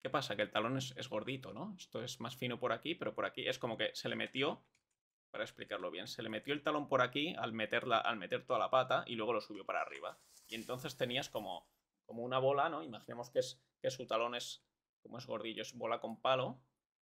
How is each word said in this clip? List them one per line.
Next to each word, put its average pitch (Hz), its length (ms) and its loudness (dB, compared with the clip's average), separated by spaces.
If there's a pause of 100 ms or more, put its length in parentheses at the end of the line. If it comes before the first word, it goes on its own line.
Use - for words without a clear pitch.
¿Qué - 100 -4
pasa? 120 260 0
Que 104 60 2
el 98 100 -2
talón 113 240 2
es, - 200 -4
es - 120 -8
gordito, 131 440 -4
¿no? 165 240 -8
Esto - 280 -8
es - 160 -8
más 117 160 -4
fino 120 240 -2
por 117 120 4
aquí, 139 220 -2
pero - 220 -2
por 101 80 2
aquí 104 240 -2
es 131 100 2
como 113 180 -2
que - 200 2
se - 120 -4
le 117 60 0
metió, 131 500 0 (680)
para 104 100 0
explicarlo 101 480 -4
bien, 92 160 -6
se - 160 -8
le 113 60 -4
metió 110 260 -2
el 147 80 -4
talón 151 260 2
por 127 140 6
aquí 147 320 2
al 117 180 -2
meterla, 113 460 4
al 113 180 2
meter 117 300 -2
toda 117 140 2
la 92 100 2
pata 131 380 6
y 117 80 -2
luego 110 160 2
lo 104 80 2
subió 98 260 -8
para 80 160 2
arriba. 71 380 -8 (260)
Y 110 80 -10
entonces 123 420 -6
tenías 127 320 0
como, 95 400 -6 (380)
como 117 160 -8
una 127 160 2
bola, 139 300 6
¿no? 160 160 -4
Imaginemos 120 460 -10
que - 100 0
es, - 240 0 (160)
que 131 100 0
su 131 160 -4
talón 120 280 2
es, - 300 -6 (380)
como 107 140 -12
es 123 100 -10
gordillo, 110 360 -4
es 120 120 -10
bola 117 260 0
con 110 200 -6
palo, 131 420 2 (580)